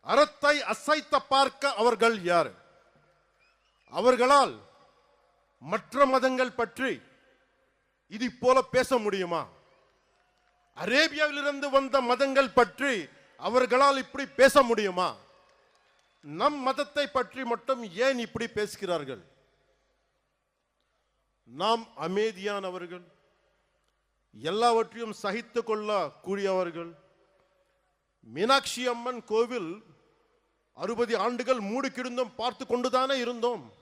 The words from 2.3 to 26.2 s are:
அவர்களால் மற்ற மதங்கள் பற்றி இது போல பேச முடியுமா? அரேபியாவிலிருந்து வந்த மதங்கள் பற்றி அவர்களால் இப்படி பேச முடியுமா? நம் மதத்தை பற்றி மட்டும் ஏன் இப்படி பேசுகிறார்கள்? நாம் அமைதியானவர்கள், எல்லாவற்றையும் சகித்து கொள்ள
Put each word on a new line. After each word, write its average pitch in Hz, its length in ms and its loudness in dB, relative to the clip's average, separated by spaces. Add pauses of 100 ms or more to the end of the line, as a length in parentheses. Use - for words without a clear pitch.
அவர்களால் 240 640 4 (1080)
மற்ற 214 440 0
மதங்கள் 262 540 2
பற்றி 240 320 -2 (1200)
இது 226 160 -4 (120)
போல 254 220 6 (120)
பேச 247 240 2
முடியுமா? 190 440 -2 (1300)
அரேபியாவிலிருந்து 285 920 0
வந்த 269 300 2
மதங்கள் 254 580 2
பற்றி 254 360 2 (460)
அவர்களால் 254 640 2
இப்படி 277 200 -8 (160)
பேச 269 220 8
முடியுமா? 202 460 0 (1160)
நம் 208 420 0
மதத்தை 285 400 -2
பற்றி 262 380 -4
மட்டும் 240 380 -4 (240)
ஏன் 262 200 0
இப்படி 226 200 -6 (120)
பேசுகிறார்கள்? 156 640 -6 (2250)
நாம் 202 340 -2 (240)
அமைதியானவர்கள், 185 1000 -6 (1300)
எல்லாவற்றையும் 220 880 0
சகித்து 226 400 -6
கொள்ள 214 260 -4 (360)